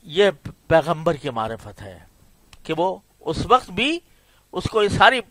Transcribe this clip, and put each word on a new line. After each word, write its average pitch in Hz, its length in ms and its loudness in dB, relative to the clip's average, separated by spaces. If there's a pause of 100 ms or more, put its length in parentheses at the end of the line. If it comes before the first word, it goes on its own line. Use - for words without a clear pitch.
ये 185 240 4 (380)
पैगंबर 160 480 2
की 139 140 -8
मारिफत 110 500 -8
है 98 260 -18 (600)
कि 156 60 -6
वो 165 160 -2 (380)
उस - 200 -4
वक्त 247 240 2
भी 269 320 -4 (520)
उसको 208 280 -2
ये 208 60 2
सारी 226 320 4 (100)